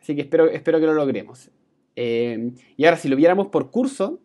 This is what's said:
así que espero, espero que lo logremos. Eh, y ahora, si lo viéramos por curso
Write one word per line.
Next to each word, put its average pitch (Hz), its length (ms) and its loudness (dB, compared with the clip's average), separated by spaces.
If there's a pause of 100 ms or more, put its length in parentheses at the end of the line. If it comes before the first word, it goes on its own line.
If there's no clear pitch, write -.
así 147 140 -8
que 143 60 -4
espero, 160 260 2
espero 160 320 0
que 156 80 2
lo 156 60 2
logremos. 135 580 -4 (440)
Eh, 117 560 -4 (240)
y 143 100 0
ahora, 165 120 4
si 151 120 -6
lo 135 60 2
viéramos 180 320 4
por 143 220 -2
curso 262 560 -4